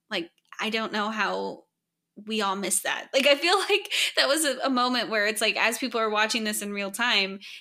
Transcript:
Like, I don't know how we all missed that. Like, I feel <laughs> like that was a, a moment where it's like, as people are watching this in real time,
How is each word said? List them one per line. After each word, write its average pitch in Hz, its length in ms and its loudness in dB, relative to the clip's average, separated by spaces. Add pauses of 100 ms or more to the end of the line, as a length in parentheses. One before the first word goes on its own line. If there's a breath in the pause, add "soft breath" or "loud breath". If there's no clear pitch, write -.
(120)
Like, 185 180 -4 (300)
I 220 100 -2
don't 220 220 -2
know 208 180 -2
how 196 540 -4 (640)
we 214 140 -2
all 196 160 0
missed - 260 -2
that. - 300 -4
Like, 269 120 4
I 285 100 8
feel 339 240 2
<laughs> - 100 -2
like 403 220 0 (260 loud breath)
that 277 100 4
was 311 160 2
a, 269 160 0
a - 100 0
moment 247 400 0
where 208 160 2
it's 220 160 0
like, 214 140 2
as 220 220 2
people 240 240 -2
are 220 80 0
watching 214 340 0
this 214 180 -2
in 202 120 -6
real 202 180 -4
time, 202 480 0 (220 loud breath)